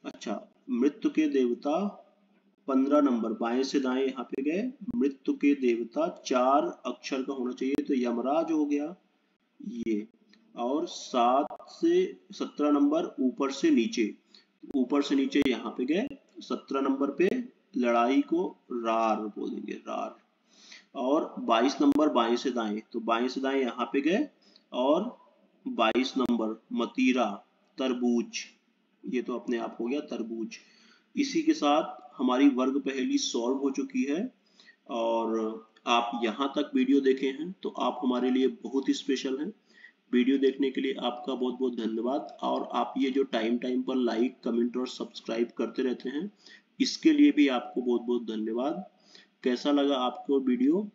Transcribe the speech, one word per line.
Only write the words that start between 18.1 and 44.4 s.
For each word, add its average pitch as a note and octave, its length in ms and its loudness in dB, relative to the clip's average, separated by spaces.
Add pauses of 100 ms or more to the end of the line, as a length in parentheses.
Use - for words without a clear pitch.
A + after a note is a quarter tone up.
को E3+ 360 -2 (140)
रार A2+ 460 0
बोलेंगे, - 560 -8
रार। - 420 -8 (800)
और C#3 440 0
बाईस A#2+ 420 2
नंबर D3 280 4
बाएं A#2+ 260 2
से B2 160 -2
दाएं, A2 300 -4 (100)
तो A#2+ 80 -6
बाएं A2+ 280 0
से C3 140 -4
दाएं C3+ 200 0
यहाँ A#2+ 320 -2
पे C#3 80 2
गए, F#3+ 280 2 (440)
और D#3 440 2 (500)
बाईस A#2+ 500 2
नंबर A2+ 460 0 (100)
मतीरा, A#2 720 0 (320)
तरबूज, B2 680 0 (580)
ये B2 180 -4
तो A#2+ 160 -6
अपने A#2+ 200 -4
आप A2+ 220 -6
हो A#2 60 -4
गया C#3 220 -2
तरबूज। A2+ 500 -8 (580)
इसी D#3+ 260 0
के D3+ 140 2
साथ D3+ 460 0 (160)
हमारी C3 340 4
वर्ग C3 300 0
पहेली C3+ 380 -2
solve C3 380 -2
हो C#3 140 0
चुकी C3 340 -2
है D3 160 -2 (680)
और A2+ 760 -2 (200)
आप A#2+ 240 2 (120)
यहाँ C#3+ 320 -2
तक D3 200 -2
वीडियो C3+ 260 4
देखे C3+ 280 2
हैं D#3 220 -8 (120)
तो C#3+ 60 -4 (120)
आप B2 220 -4
हमारे B2+ 260 0
लिए C3 180 4 (160)
बहुत C3+ 260 -2
ही C#3 60 2
special C3 440 -4
हैं। F3+ 120 -6 (600)
वीडियो B2 240 4
देखने C3+ 340 2
के C#3 100 -4
लिए C3+ 200 -2
आपका C3 320 -4
बहुत B2 260 -2
बहुत B2 180 -2
धन्यवाद A2+ 680 -4
और B2+ 300 -2
आप A#2+ 240 -2
ये C3+ 140 2
जो C3+ 140 2
time A#2 320 -2
time B2+ 240 -2
पर C3 160 -4
like, A#2+ 460 0